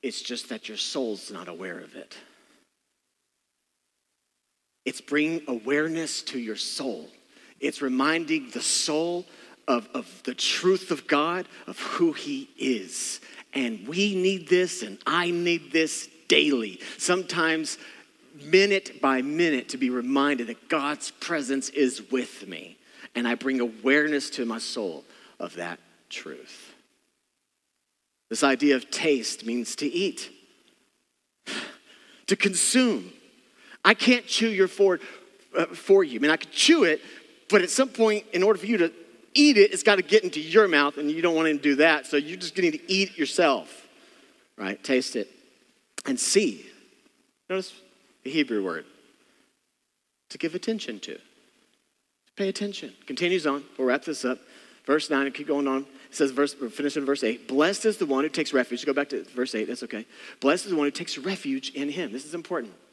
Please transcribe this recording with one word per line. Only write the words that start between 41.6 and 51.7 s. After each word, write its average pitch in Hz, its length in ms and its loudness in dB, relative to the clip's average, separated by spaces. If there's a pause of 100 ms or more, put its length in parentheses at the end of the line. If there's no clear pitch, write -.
that, 151 280 4
so 151 120 0
you're 151 200 -2
just 180 160 -10
gonna 180 160 2
need 156 80 -4
to - 140 -6
eat 190 180 2
it - 80 -20
yourself, 143 680 0 (720)
right? 98 260 -8
Taste 127 320 0
it 107 120 -6 (760)
and 262 140 -2
see. - 480 0 (840)
Notice 185 240 -6 (500)
the 131 60 -10
Hebrew 123 340 0
word, 82 220 -6 (1400)
to - 80 -16
give - 160 -4
attention 190 460 -6
to, - 160 -12
to - 60 -18 (1120)